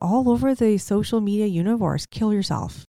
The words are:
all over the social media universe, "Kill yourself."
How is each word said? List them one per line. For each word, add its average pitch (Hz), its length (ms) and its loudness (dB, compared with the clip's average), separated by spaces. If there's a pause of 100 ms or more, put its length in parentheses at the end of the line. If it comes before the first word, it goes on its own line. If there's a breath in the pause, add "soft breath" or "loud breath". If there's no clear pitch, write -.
all 240 280 2
over 254 260 2
the 220 220 2
social 214 440 -2
media 208 240 0
universe, 180 640 0
"Kill 214 260 -2
yourself." 147 580 -4